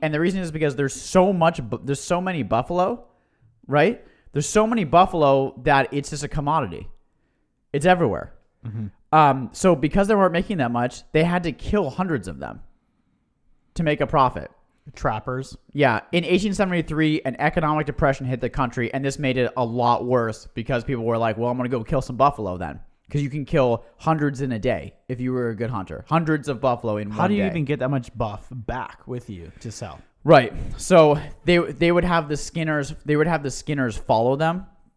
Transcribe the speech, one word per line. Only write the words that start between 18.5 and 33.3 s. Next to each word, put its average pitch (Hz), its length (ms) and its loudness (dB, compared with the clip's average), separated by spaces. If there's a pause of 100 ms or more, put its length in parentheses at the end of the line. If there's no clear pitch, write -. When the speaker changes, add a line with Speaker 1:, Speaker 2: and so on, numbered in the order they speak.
Speaker 1:
and 135 120 -4
this 139 140 -4
made 131 180 0
it 123 200 0
a 127 60 0
lot 120 420 0
worse 120 500 -2
because 117 280 -4
people 120 200 -4
were 117 140 0
like, 113 200 0
"Well, 120 140 -2
I'm 127 60 -4
gonna 123 120 -4
go 120 140 -2
kill 135 180 -2
some 127 160 -8
buffalo 110 400 2
then." 82 220 -8 (300)
'Cause 147 120 -2
you 143 80 -2
can 139 160 -8
kill 123 400 2 (100)
hundreds 147 460 -2
in 131 100 -4
a 113 80 -4
day 98 340 -2 (140)
if 123 140 -8
you 127 100 -4
were 123 180 -2
a 110 60 -6
good 113 140 -4
hunter. 95 400 -8
Hundreds 156 400 0
of 123 100 -6
buffalo 120 380 0
in 104 120 -6
Speaker 2:
How 107 140 -6
Speaker 1:
one 190 60 2
Speaker 2:
do 208 80 0
you 202 60 0
Speaker 1:
day. 196 40 0
Speaker 2:
even 165 160 -2
get 139 160 -2
that 127 100 -2
much 135 280 -4
buff 107 340 -6
back 123 560 -10
with 123 220 -10
you 85 200 -14 (120)
to 113 100 -12
sell? 87 300 -14 (240)
Speaker 1:
Right. 131 260 8 (240)
So 156 420 6 (280)
they, 175 140 6
they 160 340 0
would 175 100 4
have 165 240 0
the 151 80 -4
skinners, 151 580 -4 (120)
they 151 100 2
would 151 120 4
have 160 160 0